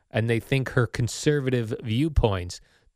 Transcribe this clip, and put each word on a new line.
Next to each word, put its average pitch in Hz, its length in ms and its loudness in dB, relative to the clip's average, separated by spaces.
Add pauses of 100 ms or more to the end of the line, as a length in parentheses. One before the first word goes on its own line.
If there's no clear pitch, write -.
(100)
And 113 180 0
they 117 120 0
think 135 300 -2
her 120 160 2
conservative 127 960 0
viewpoints 110 800 0 (360)